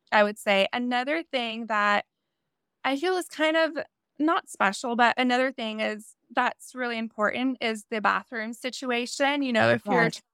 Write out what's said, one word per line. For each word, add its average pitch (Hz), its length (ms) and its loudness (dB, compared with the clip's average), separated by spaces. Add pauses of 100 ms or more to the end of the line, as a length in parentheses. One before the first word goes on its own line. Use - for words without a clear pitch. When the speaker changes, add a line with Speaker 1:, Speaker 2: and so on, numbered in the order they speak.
(120)
Speaker 1:
I 214 100 6
would 208 160 0
say. 196 340 2
Another 247 520 -2
thing 233 420 -6
that 208 400 0 (800)
I 269 120 0
feel 359 200 0
is 339 120 -4
kind 311 280 0
of 320 200 0 (420)
not 320 300 0
special, 214 480 -2
but 233 220 4
another 254 340 2
thing 220 280 -6
is 214 360 -6 (180)
that's - 400 -2
really 240 240 -4
important 226 600 -2
is 220 300 -4
the 220 100 -4
bathroom 214 520 -2
situation. 254 880 -2
You 254 100 -2
know, 220 180 4
if 233 180 0
you're 233 220 4
Speaker 2:
Yes. - 120 -10 (120)